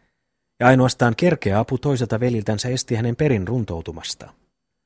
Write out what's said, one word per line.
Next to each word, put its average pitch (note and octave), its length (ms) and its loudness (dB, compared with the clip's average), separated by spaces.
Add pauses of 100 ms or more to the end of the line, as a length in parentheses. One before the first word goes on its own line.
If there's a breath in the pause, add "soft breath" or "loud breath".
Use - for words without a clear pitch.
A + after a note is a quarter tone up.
(600)
ja A#2+ 60 4
ainoastaan B2+ 500 4
kerkeä D3+ 420 0
apu A#2+ 200 -2
toiselta B2 420 -2
veliltänsä A#2 480 -2
esti B2 260 -4
hänen A#2 220 -2
perin A2+ 320 0
runtoutumasta. E2+ 840 -8 (540)